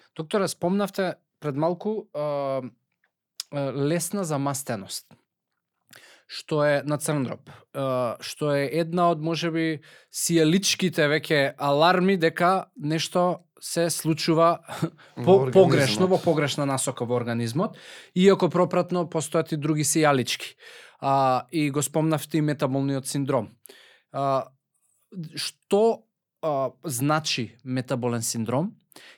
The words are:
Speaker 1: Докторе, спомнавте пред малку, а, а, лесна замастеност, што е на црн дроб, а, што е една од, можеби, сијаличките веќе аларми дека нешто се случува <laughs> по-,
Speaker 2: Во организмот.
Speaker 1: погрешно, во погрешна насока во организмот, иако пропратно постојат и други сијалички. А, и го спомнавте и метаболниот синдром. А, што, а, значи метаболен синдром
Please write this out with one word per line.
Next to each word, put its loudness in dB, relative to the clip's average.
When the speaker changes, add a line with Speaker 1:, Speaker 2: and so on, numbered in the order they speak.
Speaker 1:
Докторе, -2
спомнавте -2
пред -6
малку, -4
а, -4
а, -4
лесна -2
замастеност, -6
што -2
е 2
на -2
црн -2
дроб, -10
а, -2
што -4
е 0
една 2
од, -4
можеби, -4
сијаличките 2
веќе 2
аларми 4
дека 2
нешто -2
се -2
случува 2
<laughs> -12
по-, -8
Speaker 2:
Во 8
организмот. -2
Speaker 1:
погрешно, 6
во 4
погрешна 0
насока -4
во -2
организмот, -4
иако 6
пропратно 0
постојат -2
и -4
други -2
сијалички. 0
А, 0
и -2
го -2
спомнавте -2
и 0
метаболниот -2
синдром. -4
А, -4
што, -2
а, -2
значи -2
метаболен -4
синдром -4